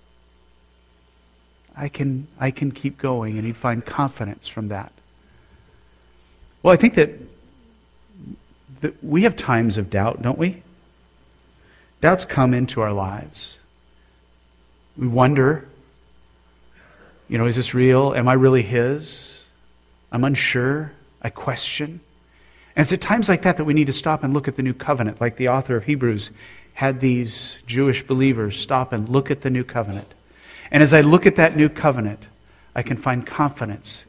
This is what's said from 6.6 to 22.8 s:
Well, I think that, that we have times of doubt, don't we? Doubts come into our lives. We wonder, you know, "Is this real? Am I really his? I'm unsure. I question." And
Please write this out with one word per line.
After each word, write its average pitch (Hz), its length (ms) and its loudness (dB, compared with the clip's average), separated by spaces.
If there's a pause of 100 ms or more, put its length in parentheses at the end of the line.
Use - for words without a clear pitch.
Well, 180 100 6
I 175 40 8
think 226 180 4
that, 151 160 4 (1700)
that - 200 -8
we 165 220 0
have 233 120 2
times 117 420 0
of 95 120 -4
doubt, 104 320 -2
don't 120 160 -2
we? 175 240 -4 (1400)
Doubts 175 240 2
come 127 300 0
into 123 280 -4
our 107 100 -2
lives. 101 640 -8 (1400)
We 127 80 -2
wonder, 131 640 2 (1600)
you 120 80 -4
know, 117 80 0
"Is 117 120 0
this 123 180 -4
real? 127 400 4
Am 123 140 0
I 127 40 6
really 131 300 6
his? 120 800 -4 (680)
I'm 120 140 0
unsure. 139 680 -2 (280)
I 117 80 -6
question." 147 720 -8 (720)
And 151 80 2